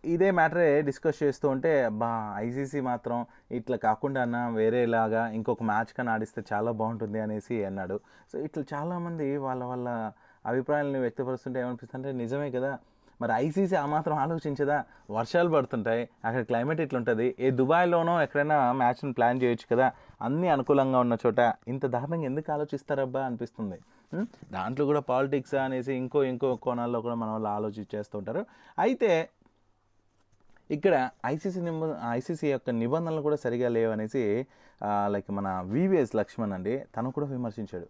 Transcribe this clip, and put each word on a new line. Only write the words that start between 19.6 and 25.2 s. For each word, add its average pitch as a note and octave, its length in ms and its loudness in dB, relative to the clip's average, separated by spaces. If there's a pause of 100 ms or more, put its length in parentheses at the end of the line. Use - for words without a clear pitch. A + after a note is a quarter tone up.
కదా, B2+ 160 4 (300)
అన్నీ D3+ 260 0
అనుకూలంగా C3+ 520 4
ఉన్న A#2+ 260 4
చోట A#2 280 4 (140)
ఇంత C3 180 -4
దారుణంగా C#3 380 -2
ఎందుకు C#3+ 280 -4
ఆలోచిస్తారబ్బా C3+ 760 -2
అనిపిస్తుంది. A2+ 540 -6 (340)
ఉం? G3+ 140 -4 (240)
దాంట్లో B2 340 -2
కూడా D3 140 2
పాలిటిక్స్ C3+ 540 0